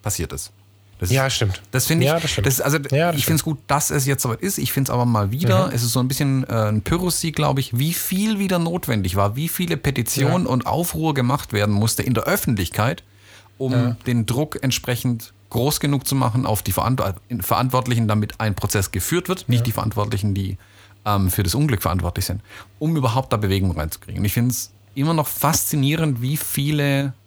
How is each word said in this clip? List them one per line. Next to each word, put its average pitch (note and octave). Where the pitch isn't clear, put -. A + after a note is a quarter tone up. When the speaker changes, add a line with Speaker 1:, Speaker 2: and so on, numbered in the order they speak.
Speaker 1:
passiert E2
ist. -
Das F#2
ist A#2+
Speaker 2:
Ja, C3+
stimmt. G2+
Speaker 1:
das C3+
finde D#3+
ich, C#3+
Speaker 2:
Ja, E3
das D3+
stimmt. G#2
Speaker 1:
das, C3
also C#3+
Speaker 2:
Ja, D3
das C#3
Speaker 1:
ich C3+
Speaker 2:
stimmt. E3
Speaker 1:
find's D#3+
gut, D#3
dass D3
es C#3+
jetzt C3+
soweit A2+
ist. G3
Ich C#3
find's C3+
aber A#2+
mal G#2+
wieder, F3+
Speaker 2:
Mhm. -
Speaker 1:
es A#2
ist A#2
so B2+
ein B2+
bisschen, C3+
äh, -
ein G#2+
Pyrrhus-Sieg, E3
glaub C#3
ich, A#2+
wie D#3+
viel G3+
wieder F#3
notwendig B2+
war, G2+
wie D#3+
viele E3+
Petitionen C3+
Speaker 2:
Ja. -
Speaker 1:
und B2
Aufruhr D#3+
gemacht C3
werden G#2
musste G#2+
in C3
der A2+
Öffentlichkeit, B2
um C3+
Speaker 2:
Ja. B2
Speaker 1:
den A#2+
Druck C3+
entsprechend B2
groß C3+
genug C#3+
zu C3+
machen B2
auf G#2+
die -
Verant-, B2+
Verantwortlichen, A#2+
damit G#2+
ein G#2+
Prozess -
geführt E3+
wird. F#3
Nicht B2
Speaker 2:
Ja. A#2+
Speaker 1:
die A#2+
Verantwortlichen, G#2+
die, F#2+
ähm, G2+
für G2+
das F#2
Unglück C#3+
verantwortlich F2
sind, G2
um D#3+
überhaupt C3
da A#2
Bewegung G2
reinzukriegen. D#2+
Und G2
ich F#2+
find's A#2+
immer D3+
noch D#3
faszinierend, D3
wie C3+
viele C#3